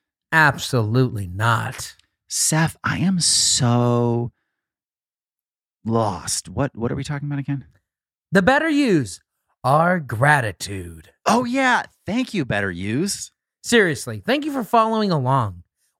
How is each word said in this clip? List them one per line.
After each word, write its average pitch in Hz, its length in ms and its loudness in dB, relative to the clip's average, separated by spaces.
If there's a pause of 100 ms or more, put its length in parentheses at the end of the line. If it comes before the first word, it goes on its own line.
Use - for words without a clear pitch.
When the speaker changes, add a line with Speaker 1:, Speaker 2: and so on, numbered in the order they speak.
(300)
Speaker 1:
Absolutely 123 960 2
not. 110 680 -4 (320)
Speaker 2:
Seth, - 560 0
I - 140 -4
am 180 220 0
so 120 1120 0 (1500)
lost. 107 680 -2
What, 110 260 -4
what 113 160 -4
are - 20 -4
we 131 100 -6
talking 143 220 -8
about 143 120 -4
again? 139 260 -6 (680)
Speaker 1:
The 190 100 4
better 294 260 4
yous, 226 520 2 (440)
our 165 340 4
gratitude. 107 1120 -2 (160)
Speaker 2:
Oh, 233 180 4
yeah. 247 400 0 (220)
Thank 247 280 -4
you, - 100 -2
better 101 260 -2
yous. 110 640 -4 (300)
Speaker 1:
Seriously, 147 640 0
thank 285 200 -2
you 302 80 -6
for 269 100 -4
following 220 480 2
along. 123 520 0 (380)